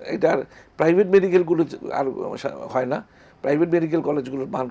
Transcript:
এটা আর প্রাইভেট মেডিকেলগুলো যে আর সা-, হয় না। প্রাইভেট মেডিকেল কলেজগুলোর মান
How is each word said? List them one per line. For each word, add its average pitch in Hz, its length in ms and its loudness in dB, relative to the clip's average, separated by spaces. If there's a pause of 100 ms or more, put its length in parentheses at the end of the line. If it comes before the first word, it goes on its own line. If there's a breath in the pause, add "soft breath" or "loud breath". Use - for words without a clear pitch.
এটা - 260 0
আর 143 120 0 (340 loud breath)
প্রাইভেট 175 300 4
মেডিকেলগুলো 180 560 4
যে - 140 -6 (160)
আর 135 440 -4
সা-, - 180 -8
হয় - 300 -4
না। 131 180 -4 (380 soft breath)
প্রাইভেট 151 280 2
মেডিকেল 165 320 0
কলেজগুলোর 135 460 -4
মান 127 240 -6